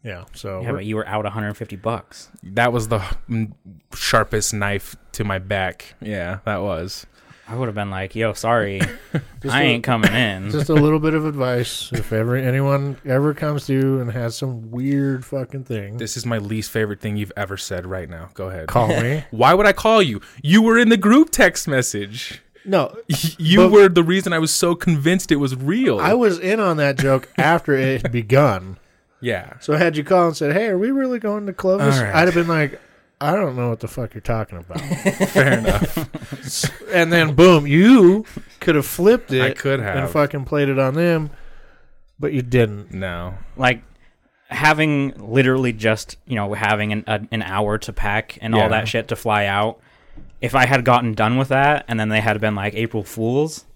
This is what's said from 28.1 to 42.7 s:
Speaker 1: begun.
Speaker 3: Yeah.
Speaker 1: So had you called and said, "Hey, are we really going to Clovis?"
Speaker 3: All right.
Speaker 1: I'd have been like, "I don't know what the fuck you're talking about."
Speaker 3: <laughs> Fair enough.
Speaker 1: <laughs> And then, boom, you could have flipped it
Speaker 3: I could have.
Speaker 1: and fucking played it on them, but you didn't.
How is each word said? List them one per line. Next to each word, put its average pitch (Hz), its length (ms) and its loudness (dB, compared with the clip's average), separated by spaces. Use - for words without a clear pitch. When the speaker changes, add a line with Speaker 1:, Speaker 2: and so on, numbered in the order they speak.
Speaker 1:
begun. 110 680 2
Speaker 3:
Yeah. 104 400 -6
Speaker 1:
So 151 160 -2
had 160 200 2
you 151 80 -4
called 180 240 4
and 156 80 -4
said, 151 160 -2
"Hey, 208 140 0
are 196 120 -2
we 220 120 0
really 262 280 -2
going 208 280 -4
to 190 60 -6
Clovis?" 185 440 2
Speaker 3:
All 123 80 2
right. 101 100 -4
Speaker 1:
I'd 165 140 4
have 170 60 0
been 170 140 2
like, 156 300 -2
"I 147 160 0
don't 160 220 -2
know 120 140 -2
what 113 100 -6
the 107 80 -8
fuck 117 240 -8
you're 107 80 -14
talking 110 380 -4
about." 87 220 -14
Speaker 3:
<laughs> 180 500 -2
Fair 131 300 4
enough. - 1160 -4
Speaker 1:
<laughs> - 60 -20
And 170 200 2
then, 156 220 2
boom, 160 320 8
you 196 580 8
could 165 160 2
have 139 100 2
flipped 214 460 2
it 131 100 2
Speaker 3:
I 131 80 0
could 135 300 -2
have. 101 160 -4
Speaker 1:
and - 120 -2
fucking 143 360 -2
played 143 240 0
it 135 100 0
on 135 160 0
them, 160 360 0
but 147 120 -2
you 131 100 -2
didn't. 110 500 0